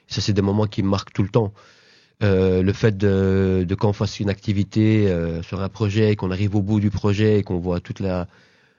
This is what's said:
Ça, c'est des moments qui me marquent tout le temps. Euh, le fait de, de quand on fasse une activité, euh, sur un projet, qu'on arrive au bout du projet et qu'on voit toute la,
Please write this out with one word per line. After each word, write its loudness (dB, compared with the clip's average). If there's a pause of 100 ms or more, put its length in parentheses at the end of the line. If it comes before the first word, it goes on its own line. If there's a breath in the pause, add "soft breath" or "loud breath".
Ça, -6
c'est -2
des 2
moments 0
qui -4
me 0
marquent -2
tout -2
le 0
temps. 0 (680 soft breath)
Euh, 2
le 2
fait 0
de, 2
de -2
quand 0
on 2
fasse -4
une -2
activité, 0
euh, -2
sur -8
un -4
projet, 0
qu'on -4
arrive -2
au 2
bout 0
du 0
projet 2
et 0
qu'on -4
voit -4
toute -12
la, -4 (520 soft breath)